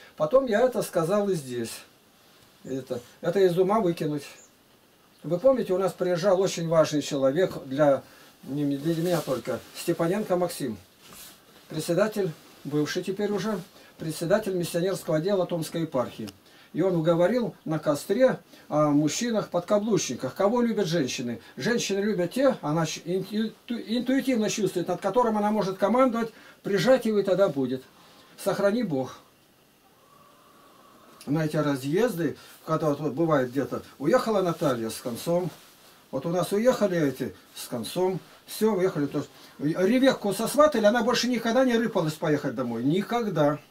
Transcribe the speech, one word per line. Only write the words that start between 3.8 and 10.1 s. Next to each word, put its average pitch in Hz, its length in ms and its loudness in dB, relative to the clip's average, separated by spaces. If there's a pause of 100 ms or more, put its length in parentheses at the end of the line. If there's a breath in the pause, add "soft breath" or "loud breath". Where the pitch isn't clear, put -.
выкинуть. 165 420 -2 (1000)
Вы 165 160 -2
помните, 226 360 4
у 185 40 2
нас 185 140 0
приезжал 180 480 2
очень 170 280 -2
важный 156 340 4
человек, 139 500 0 (140)
для, 135 360 4 (420 loud breath)
не 143 320 -2
для 156 260 -2
меня 170 180 0
только, 131 400 -4 (160)
Степаненко 180 600 0